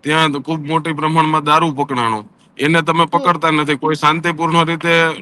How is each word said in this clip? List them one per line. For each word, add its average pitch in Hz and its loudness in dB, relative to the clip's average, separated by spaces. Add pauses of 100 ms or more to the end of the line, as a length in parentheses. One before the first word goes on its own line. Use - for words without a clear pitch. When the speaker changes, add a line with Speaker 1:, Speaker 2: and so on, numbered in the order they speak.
Speaker 1:
ત્યાં 156 2
તો 139 -4
ખૂબ 151 -6
મોટી 156 -2
પ્રમાણમાં 156 0
દારૂ 156 2
પકડાણો, 123 -2 (340)
એને 160 2
તમે 160 0
Speaker 2:
હમ. 170 4
Speaker 1:
પકડતા 170 0
નથી. 151 0
કોઈ 156 -2
શાંતિપૂર્ણ 160 0
રીતે 165 0 (140)